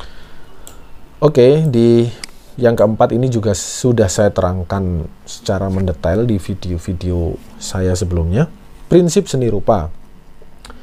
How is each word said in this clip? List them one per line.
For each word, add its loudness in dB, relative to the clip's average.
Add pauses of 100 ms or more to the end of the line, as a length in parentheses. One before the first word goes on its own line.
(1160)
Oke, 4
di 4 (560)
yang 2
keempat 4
ini 0
juga 0
sudah 2
saya 2
terangkan -2 (160)
secara -6
mendetail 0
di 0
video-video -4 (240)
saya -2
sebelumnya. 0 (400)
Prinsip 4
seni -2
rupa. 0 (920)